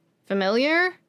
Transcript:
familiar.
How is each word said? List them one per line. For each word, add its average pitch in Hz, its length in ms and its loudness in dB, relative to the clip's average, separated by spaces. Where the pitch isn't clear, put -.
familiar. 269 680 0